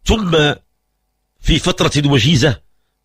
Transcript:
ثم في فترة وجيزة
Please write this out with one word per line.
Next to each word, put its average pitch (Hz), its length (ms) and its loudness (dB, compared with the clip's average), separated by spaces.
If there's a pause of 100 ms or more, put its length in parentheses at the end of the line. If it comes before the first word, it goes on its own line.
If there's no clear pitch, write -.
ثم 208 260 -2 (1080)
في 156 180 0
فترة 165 500 -2
وجيزة 139 520 0 (440)